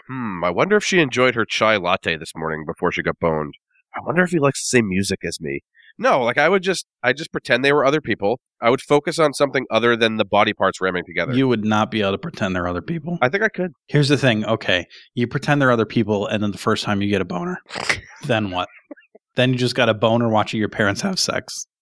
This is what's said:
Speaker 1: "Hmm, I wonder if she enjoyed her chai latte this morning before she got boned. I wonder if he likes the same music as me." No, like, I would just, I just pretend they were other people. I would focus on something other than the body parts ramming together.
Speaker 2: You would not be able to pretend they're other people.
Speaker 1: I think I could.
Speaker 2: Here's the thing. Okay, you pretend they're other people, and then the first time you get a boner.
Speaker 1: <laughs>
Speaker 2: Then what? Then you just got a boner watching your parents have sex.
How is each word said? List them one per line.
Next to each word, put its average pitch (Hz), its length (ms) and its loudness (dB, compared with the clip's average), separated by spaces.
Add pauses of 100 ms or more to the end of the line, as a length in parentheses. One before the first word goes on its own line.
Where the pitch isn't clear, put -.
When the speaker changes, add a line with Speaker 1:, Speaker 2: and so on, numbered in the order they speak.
Speaker 1:
"Hmm, 110 340 -6
I 90 60 0
wonder 151 260 2
if 208 80 2
she 185 160 2
enjoyed 127 360 2
her 110 100 0
chai 110 320 2
latte 87 400 0
this 78 180 -14
morning 80 320 -4
before 82 240 -2
she 87 100 -6
got 80 200 -4
boned. 78 320 -2 (420)
I 101 100 -8
wonder 165 180 0
if 170 80 -2
he 170 80 0
likes 139 300 0
the 127 80 2
same 110 120 2
music 95 360 -2
as 85 140 -8
me." 71 220 -6 (380)
No, 196 220 2
like, 120 160 0
I 147 100 4
would 190 140 2
just, 180 240 -4 (160)
I 123 100 2
just 147 200 -10
pretend 131 340 0
they 143 80 4
were 147 100 4
other 143 180 2
people. 107 380 -2 (220)
I 117 80 2
would 131 120 2
focus 147 360 0
on 151 160 4
something 135 380 0
other 117 240 4
than 110 220 2
the 107 80 0
body 104 280 4
parts 95 260 0
ramming 90 280 -2
together. 85 260 -2
Speaker 2:
You 131 140 2
would 110 180 0
not 107 240 2
be 110 120 -2
able 98 100 0
to 98 80 -2
pretend 92 360 -6
they're 87 120 -2
other 87 160 -4
people. 170 360 -6
Speaker 1:
I 127 100 4
think 202 140 -2
I 214 60 0
could. 180 220 -4 (160)
Speaker 2:
Here's 147 220 2
the 143 80 4
thing. 110 280 0
Okay, 101 400 0 (300)
you 120 120 0
pretend 143 340 -2
they're 131 100 6
other 113 160 2
people, 101 400 0
and 107 160 -2
then 104 80 0
the - 80 -12
first 110 240 -2
time 101 180 -2
you 101 80 -2
get 98 120 0
a - 40 -4
boner. 175 320 -6 (180)
Speaker 1:
<laughs> - 260 -4 (240)
Speaker 2:
Then 110 240 0
what? 90 180 -4 (680)
Then 127 180 2
you 123 60 -2
just 123 160 0
got 123 140 4
a 110 40 2
boner 117 340 2
watching 107 320 0
your 104 100 0
parents 101 320 -2
have 190 180 -4
sex. - 480 -6 (140)